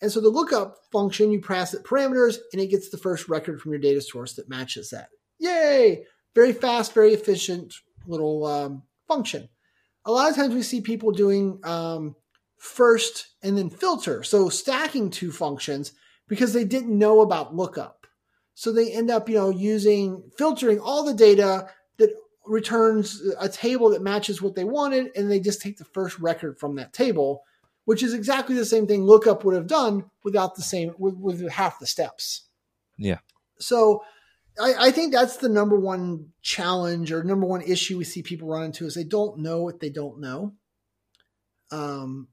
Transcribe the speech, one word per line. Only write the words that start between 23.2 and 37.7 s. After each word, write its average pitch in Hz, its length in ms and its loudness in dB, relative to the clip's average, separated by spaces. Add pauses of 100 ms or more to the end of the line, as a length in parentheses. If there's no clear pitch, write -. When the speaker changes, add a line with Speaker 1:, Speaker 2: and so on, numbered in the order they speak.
Speaker 1:
a 190 120 -4
table 240 400 2
that 185 120 0
matches 196 400 -4
what 196 140 -4
they 185 80 -4
wanted, 262 520 -2
and 202 140 -2
they 202 120 2
just 202 200 -2
take 202 160 -12
the 156 80 -20
first 185 340 -8
record 165 380 -4
from 143 180 -6
that 131 180 -12
table, 151 500 0 (460)
which 226 140 2
is 233 100 0
exactly 262 400 -2
the 240 120 0
same 220 200 2
thing 196 180 0
Lookup 214 400 8
would 185 120 2
have 170 100 -2
done 208 460 -2 (120)
without 196 300 -2
the - 80 -12
same, 170 380 -6
with, 190 160 -2
with 180 340 -6
half 185 300 -4
the 147 80 -14
steps. - 560 -8 (560)
Speaker 2:
Yeah. 95 180 -4 (400)
Speaker 1:
So 220 460 2 (580)
I, 254 180 2
I 254 120 6
think 311 200 0
that's 254 260 2
the 254 120 0
number 208 260 4
one 180 520 -2 (160)
challenge 175 680 -2
or 165 120 -4
number 190 240 0
one 180 160 -4
issue 180 340 -2